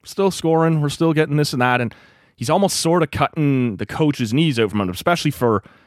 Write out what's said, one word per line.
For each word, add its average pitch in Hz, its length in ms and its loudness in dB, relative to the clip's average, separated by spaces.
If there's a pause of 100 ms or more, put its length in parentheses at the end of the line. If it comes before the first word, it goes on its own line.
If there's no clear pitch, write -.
still 196 280 -2
scoring, 160 500 0
we're 147 80 0
still 165 240 0
getting 147 240 0
this 147 160 0
and 127 80 -2
that." 123 180 2
And 117 160 -4 (400)
he's 120 140 -8
almost 185 320 0
sort 165 220 2
of 143 80 -4
cutting 135 640 0
the 107 80 -6
coach's 131 480 -2
knees 143 260 2
out 104 120 2
from 104 100 0
him, 92 80 -2
especially 156 420 -2
for 113 320 0 (240)